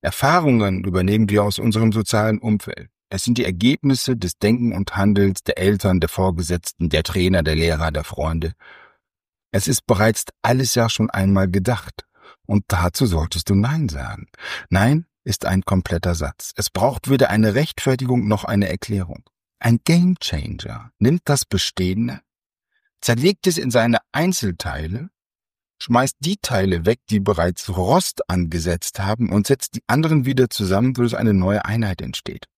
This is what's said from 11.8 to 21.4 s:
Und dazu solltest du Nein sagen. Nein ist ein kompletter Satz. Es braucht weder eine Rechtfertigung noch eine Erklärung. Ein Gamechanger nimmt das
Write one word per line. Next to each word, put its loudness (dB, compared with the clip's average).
Und 0
dazu 0
solltest -2
du 4
Nein 0
sagen. -10
Nein 2
ist -4
ein 0
kompletter 0
Satz. -8
Es -4
braucht -2
weder 4
eine 2
Rechtfertigung 0
noch 0
eine 0
Erklärung. -6
Ein 2
Gamechanger 0
nimmt 2
das 0